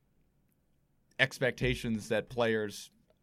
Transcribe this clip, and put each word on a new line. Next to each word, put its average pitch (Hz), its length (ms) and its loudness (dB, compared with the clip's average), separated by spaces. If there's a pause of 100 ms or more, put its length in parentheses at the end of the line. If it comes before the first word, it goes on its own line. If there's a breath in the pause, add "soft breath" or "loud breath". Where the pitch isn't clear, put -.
(1200)
expectations 123 920 0
that 107 200 0
players, 110 600 0 (320)